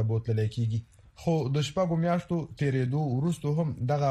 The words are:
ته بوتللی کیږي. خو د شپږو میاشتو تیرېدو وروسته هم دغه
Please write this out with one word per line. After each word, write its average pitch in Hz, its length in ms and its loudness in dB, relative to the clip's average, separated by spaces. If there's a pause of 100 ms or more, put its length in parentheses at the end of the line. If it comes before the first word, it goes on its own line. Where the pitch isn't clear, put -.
ته 110 100 2
بوتللی 110 460 0
کیږي. 113 240 0 (400)
خو 165 160 0 (180)
د - 20 0 (120)
شپږو 170 380 0
میاشتو 175 340 0 (220)
تیرېدو 135 500 2
وروسته 147 480 0
هم 160 80 0 (240)
دغه 143 180 2